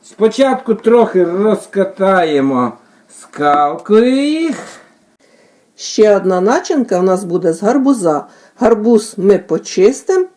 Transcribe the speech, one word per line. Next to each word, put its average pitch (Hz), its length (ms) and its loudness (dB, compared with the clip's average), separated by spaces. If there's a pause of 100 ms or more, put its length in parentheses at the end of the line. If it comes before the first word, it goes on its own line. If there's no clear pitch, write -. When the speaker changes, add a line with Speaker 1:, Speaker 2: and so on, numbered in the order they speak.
Speaker 1:
Спочатку 233 720 -2
трохи 226 500 2
розкатаємо 180 1500 -2 (480)
скалкою 202 1040 0
їх. 311 320 -4 (1200)
Speaker 2:
Ще 214 400 2
одна 185 240 0
начинка 247 580 -2
в 180 40 0
нас 190 220 0
буде 170 280 -2
з 165 100 -6
гарбуза. 226 640 0 (320)
Гарбуз 226 580 2
ми 196 220 0
почистимо 262 880 -2 (100)